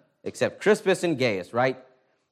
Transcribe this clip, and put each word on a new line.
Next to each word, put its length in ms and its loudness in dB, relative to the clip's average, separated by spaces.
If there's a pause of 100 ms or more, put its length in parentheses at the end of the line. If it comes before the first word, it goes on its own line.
(220)
except 400 -4
Crispus 400 2
and 160 0
Gaius," 340 -2
right? 320 -2 (460)